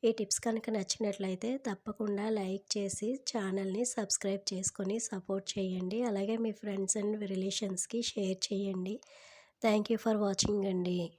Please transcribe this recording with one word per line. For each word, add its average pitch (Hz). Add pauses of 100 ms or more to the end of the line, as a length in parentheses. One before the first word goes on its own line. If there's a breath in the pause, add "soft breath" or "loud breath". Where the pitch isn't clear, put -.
ఈ 226
టిప్స్ 214
కనుక 220
నచ్చినట్లయితే 202
తప్పకుండా 208
లైక్ 196
చేసి 202 (180)
ఛానల్ని 196
సబ్స్క్రైబ్ 196
చేసుకొని 190
సపోర్ట్ 196
చేయండి. 185
అలాగే 208
మీ 226
friends 196
and 214 (100)
రిలేషన్స్‌కి 190
షేర్ 190
చేయండి. 196 (680 loud breath)
Thank 214
you 226
for 220
watching 208
అండి. 180 (200)